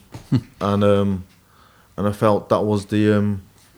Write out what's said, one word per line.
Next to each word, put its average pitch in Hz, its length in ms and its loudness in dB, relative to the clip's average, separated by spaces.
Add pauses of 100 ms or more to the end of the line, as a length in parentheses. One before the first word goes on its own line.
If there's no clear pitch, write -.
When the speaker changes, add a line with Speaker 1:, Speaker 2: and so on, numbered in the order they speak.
(320)
Speaker 1:
<laughs> - 300 -4
Speaker 2:
and, 101 220 0
um, 101 400 2 (760)
and 101 100 -4
I 104 40 0
felt 104 380 0
that 107 140 2
was 104 240 -2
the, 107 300 2
um, 101 240 -2 (360)